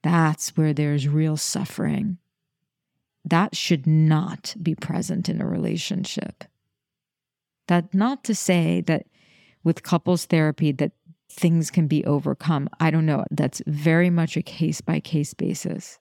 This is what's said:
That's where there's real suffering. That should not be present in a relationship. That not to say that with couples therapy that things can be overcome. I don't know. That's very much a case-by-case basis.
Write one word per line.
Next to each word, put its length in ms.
That's 560
where 160
there's 340
real 300
suffering. 800
That 320
should 300
not 760
be 120
present 560
in 100
a 80
relationship. 960
That 260
not 300
to 100
say 540
that 180
with 200
couples 420
therapy 480
that 180
things 420
can 160
be 180
overcome. 640
I 120
don't 140
know. 260
That's 360
very 420
much 260
a 60
case-by-case 960
basis. 640